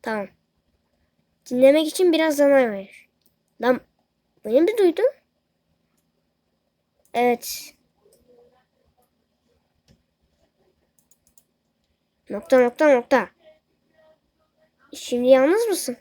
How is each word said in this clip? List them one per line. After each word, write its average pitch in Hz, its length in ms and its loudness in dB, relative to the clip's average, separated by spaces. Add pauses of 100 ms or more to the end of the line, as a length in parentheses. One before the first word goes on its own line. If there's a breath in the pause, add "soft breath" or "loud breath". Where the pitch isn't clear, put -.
Tamam. 208 260 -10 (1200)
Dinlemek 277 380 2
için 349 240 0
biraz 320 240 0
zaman 277 360 2
ver. - 380 -18 (520)
Lan, 240 200 -2 (640)
beni 233 160 0
mi 427 160 -2
duydun? 392 340 0 (2000)
Evet. - 600 -6 (4000)
Nokta, 214 300 0
nokta, 262 340 2
nokta. 240 360 -2 (1600)
Şimdi 247 340 -6
yalnız 302 400 4
mısın? 320 340 -6